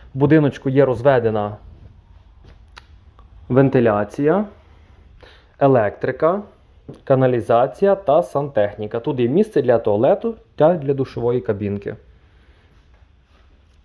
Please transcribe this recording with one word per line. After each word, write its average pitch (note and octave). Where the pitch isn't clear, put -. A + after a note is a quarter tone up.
в -
будиночку D3
є C3+
розведена A2+
вентиляція, C3+
електрика, C3+
каналізація C3
та E3+
сантехніка. A2+
Тут C3
є A#2+
місце E3+
для B2
туалету C3+
та D#3
для C#3
душової B2
кабінки. G2+